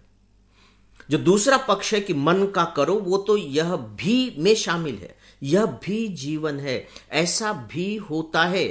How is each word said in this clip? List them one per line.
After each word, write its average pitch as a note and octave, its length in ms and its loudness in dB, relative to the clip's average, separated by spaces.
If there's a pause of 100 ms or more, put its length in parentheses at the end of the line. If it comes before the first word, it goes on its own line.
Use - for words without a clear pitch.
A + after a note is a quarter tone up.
(1080)
जो D3 80 2
दूसरा G3+ 400 4
पक्ष G#3 360 -2
है G#3 80 2
कि G3 120 -2
मन E3 340 2
का F#3 180 0
करो, D3+ 300 0
वो G3 220 2
तो G#3 200 2
यह E3 380 -2
भी D3+ 600 -2
में G3 180 4
शामिल E3 400 -2
है, - 200 -16 (260)
यह E3+ 240 2
भी G#3 420 -4
जीवन D3+ 520 -6
है, C3 280 -6 (240)
ऐसा F3 420 0 (180)
भी F#3 240 -4
होता D#3+ 480 -2
है। F3+ 280 0